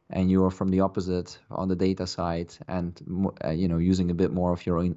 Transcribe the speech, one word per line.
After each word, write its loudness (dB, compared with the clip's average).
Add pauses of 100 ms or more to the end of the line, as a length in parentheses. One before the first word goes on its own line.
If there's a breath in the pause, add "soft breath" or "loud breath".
and 0
you're 4
from -2
the 4
opposite -2 (100)
on -4
the 0
data 0
side -4 (140)
and -6
mo-, -2 (100)
uh, -2
you 0
know, 0
using 2
a 0
bit 2
more 0
of -6
your 0
own, 0